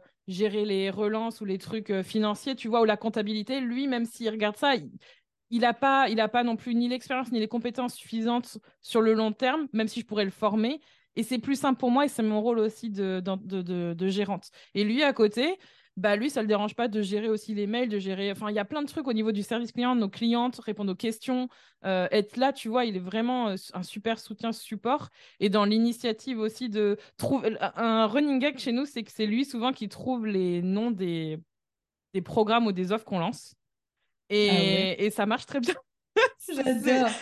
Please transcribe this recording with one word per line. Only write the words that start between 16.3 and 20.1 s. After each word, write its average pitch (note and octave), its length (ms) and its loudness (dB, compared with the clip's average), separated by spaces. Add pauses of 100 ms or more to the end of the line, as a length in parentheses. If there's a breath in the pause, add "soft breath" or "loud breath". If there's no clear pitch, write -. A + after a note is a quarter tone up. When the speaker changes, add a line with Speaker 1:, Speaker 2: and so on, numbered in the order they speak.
Speaker 1:
ça A#3+ 100 -2
le A3 60 -2
dérange G#3 280 2
pas - 120 0
de G#3+ 160 -2
gérer G#3 260 -2
aussi G#3+ 240 -2
les G3+ 140 -2
mails, A#3+ 220 0
de G#3 100 -2
gérer, F#3+ 320 -4
enfin, G#3 180 -6
il G#3 60 -4
y G#3+ 40 0
a G3+ 60 -2
plein D4 160 -6
de C#4+ 60 -6
trucs C#4 200 -6
au B3 60 -2
niveau A3 180 0
du G3+ 120 -2
service A#3 280 -4
client, B3 240 0
de A#3+ 60 4
nos G3 80 0
clientes, A#3+ 500 0